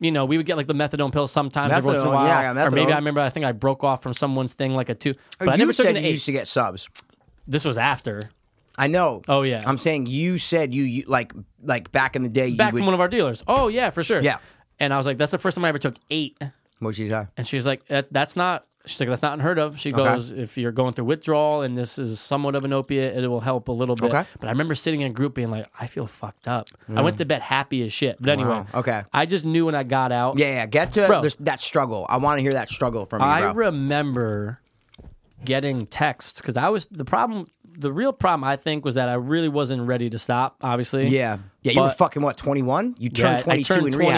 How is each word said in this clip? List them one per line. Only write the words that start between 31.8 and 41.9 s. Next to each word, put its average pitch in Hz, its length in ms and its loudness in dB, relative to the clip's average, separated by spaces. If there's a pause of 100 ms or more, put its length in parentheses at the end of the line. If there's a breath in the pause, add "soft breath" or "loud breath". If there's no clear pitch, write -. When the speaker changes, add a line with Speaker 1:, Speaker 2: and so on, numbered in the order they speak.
Speaker 2:
I 127 80 2
wanna 143 240 2
hear 139 100 2
that 123 160 -2
struggle 117 380 -2
from 110 160 -2
you, 135 40 4
Speaker 1:
I 151 140 4 (120)
Speaker 2:
bro. 214 180 2
Speaker 1:
remember 127 880 -2 (840)
getting 131 420 -2
texts, - 540 -4
'cause 120 160 -4
I 147 140 2
was, 214 200 -2
the 151 140 -10
problem, 220 420 -2 (320)
the 139 140 -2
real 247 200 0
problem, 170 320 -2
I 139 120 0
think, 151 280 -4
was 131 100 -2
that 127 140 0
I 123 60 -2
really 151 340 -2
wasn't 135 380 -2
ready 120 240 -2
to 113 80 -8
stop, 127 440 -2
obviously. 123 460 0
Speaker 2:
Yeah. 120 300 0 (240)
Yeah, 123 100 0
you 131 100 6
were 135 60 6
Speaker 1:
But 135 100 -2